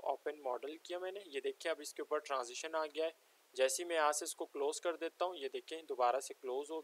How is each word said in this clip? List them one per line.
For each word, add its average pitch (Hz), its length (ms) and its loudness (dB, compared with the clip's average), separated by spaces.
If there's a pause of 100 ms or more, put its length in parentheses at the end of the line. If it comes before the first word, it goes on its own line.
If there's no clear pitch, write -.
open 147 400 -2
model 131 400 -4
किया 175 140 -6
मैंने, 185 280 -6
ये 139 140 -6
देखिए 139 300 -2
अब 151 100 -2
इसके 151 200 -8
ऊपर 151 200 0
transition 139 540 -4
आ 156 100 2
गया 151 200 -2
है। 165 100 -4 (400)
जैसे 131 280 4
ही 175 60 -4
मैं 170 60 0
यहाँ 151 180 8
से 165 120 -2
इसको 160 220 -4
close 143 320 0
कर 170 180 0
देता 165 280 0
हूँ, 180 120 -2
ये 135 120 -4
देखें 160 360 -6
दोबारा 127 340 6
से 135 140 -4
close 139 380 -2
हो 160 120 -2